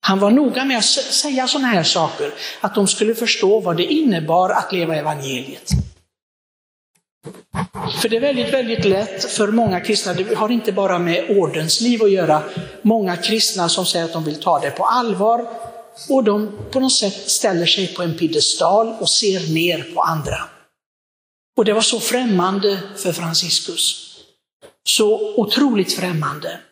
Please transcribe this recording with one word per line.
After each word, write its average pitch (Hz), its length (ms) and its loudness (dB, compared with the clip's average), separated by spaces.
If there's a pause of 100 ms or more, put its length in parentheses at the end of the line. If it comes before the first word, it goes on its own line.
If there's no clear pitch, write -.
Han 196 180 0
var 202 120 4
noga 262 340 2
med 262 120 0
att 208 60 0
s-, - 300 0
säga 262 340 0
såna 269 200 0
här 190 160 2
saker, 147 500 0 (280)
att 196 140 -2
de 202 120 4
skulle 220 280 2
förstå 220 440 2
vad 175 180 -2
det 175 80 0
innebar 185 640 2
att - 220 0
leva 165 240 0
evangeliet. 139 760 -6 (2250)
För 233 80 0
det 226 60 0
är 233 60 0
väldigt, 262 320 -2
väldigt 226 320 -2
lätt 196 460 0
för 208 160 0
många 214 320 2
kristna, 196 340 -2
det 196 220 -2
har 214 140 0
inte 226 220 0
bara 190 280 0
med 175 380 0
ordensliv 180 680 2
att 202 80 6
göra, 156 320 4 (380)
många 208 360 2
kristna 190 520 0
som 180 160 0
säger 165 200 -2
att 165 80 -8
de 160 100 -4
vill 147 160 -4
ta 160 200 2
det 143 120 -2
på 175 140 -2
allvar, 226 600 2 (600)
och 262 140 4
de 208 360 0 (120)
på 269 80 0
något 262 140 2
sätt - 360 -2
ställer 175 360 2
sig 185 220 2
på 180 160 -6
en 165 140 -2
piedestal 175 840 2
och 175 100 -2
ser 185 440 0
ner 160 420 0
på 180 60 0
andra. 156 360 -2 (1200)
Och 220 80 2
det 208 80 2
var 220 80 2
så 220 180 0
främmande 196 800 0 (180)
för 180 140 -2
Franciscus. - 960 -4 (840)
Så 214 480 2
otroligt 226 560 2
främmande. 156 680 -4 (120)